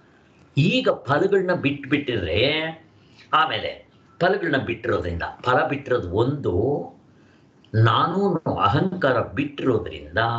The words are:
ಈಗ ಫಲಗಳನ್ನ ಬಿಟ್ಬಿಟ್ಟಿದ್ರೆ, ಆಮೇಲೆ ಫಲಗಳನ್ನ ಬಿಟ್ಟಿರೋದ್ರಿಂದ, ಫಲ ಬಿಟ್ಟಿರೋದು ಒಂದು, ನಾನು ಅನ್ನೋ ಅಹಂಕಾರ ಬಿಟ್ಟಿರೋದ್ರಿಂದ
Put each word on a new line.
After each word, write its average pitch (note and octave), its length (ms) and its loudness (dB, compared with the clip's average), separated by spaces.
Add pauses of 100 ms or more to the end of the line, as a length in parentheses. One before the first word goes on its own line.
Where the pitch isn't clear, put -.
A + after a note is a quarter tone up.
(580)
ಈಗ G3+ 320 2 (180)
ಫಲಗಳನ್ನ F3+ 460 2
ಬಿಟ್ಬಿಟ್ಟಿದ್ರೆ, C3+ 1080 -2 (720)
ಆಮೇಲೆ A#2 560 0 (320)
ಫಲಗಳನ್ನ E3 440 0
ಬಿಟ್ಟಿರೋದ್ರಿಂದ, F2 580 -4 (180)
ಫಲ C#3 260 2
ಬಿಟ್ಟಿರೋದು B2 440 -2
ಒಂದು, A2+ 420 0 (1200)
ನಾನು A#2 380 4
ಅನ್ನೋ F#3 440 0
ಅಹಂಕಾರ C3 680 2
ಬಿಟ್ಟಿರೋದ್ರಿಂದ A2+ 960 -4 (220)